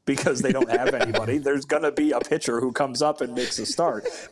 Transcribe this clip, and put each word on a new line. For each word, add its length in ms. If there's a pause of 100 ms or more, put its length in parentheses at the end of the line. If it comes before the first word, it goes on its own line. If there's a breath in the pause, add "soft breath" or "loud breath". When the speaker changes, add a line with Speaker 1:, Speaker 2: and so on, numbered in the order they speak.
Speaker 1:
because 360
they 120
don't 160
have 240
anybody. 440
Speaker 2:
<laughs> 20
Speaker 1:
There's 260
gonna 260
be 220
a 80
pitcher 400
who 100
comes 300
up 180
and 140
makes 260
a 60
start, 420 (240 loud breath)